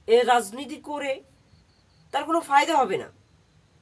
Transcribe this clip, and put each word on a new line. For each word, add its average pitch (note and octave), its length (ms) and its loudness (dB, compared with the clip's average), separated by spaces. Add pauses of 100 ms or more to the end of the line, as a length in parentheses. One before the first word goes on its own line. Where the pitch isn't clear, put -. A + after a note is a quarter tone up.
এ A#3 160 4
রাজনীতি A#3+ 540 0
করে C#4+ 460 -8 (920)
তার C#4+ 120 -4
কোনো E4 160 -2
ফায়দা D4 360 2
হবে G3 220 0
না, A#2 120 -12 (720)